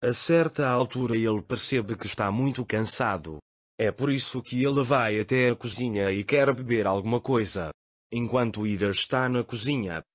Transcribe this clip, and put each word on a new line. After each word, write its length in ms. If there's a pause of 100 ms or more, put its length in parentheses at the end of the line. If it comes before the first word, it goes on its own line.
A 120
certa 560
altura 480
ele 240
percebe 560
que 80
está 260
muito 320
cansado. 760 (380)
É 140
por 200
isso 300
que 220
ele 200
vai 360
até 300
a 60
cozinha 560
e 120
quer 300
beber 320
alguma 340
coisa. 520 (400)
Enquanto 540
Ira 260
está 360
na 160
cozinha, 580 (120)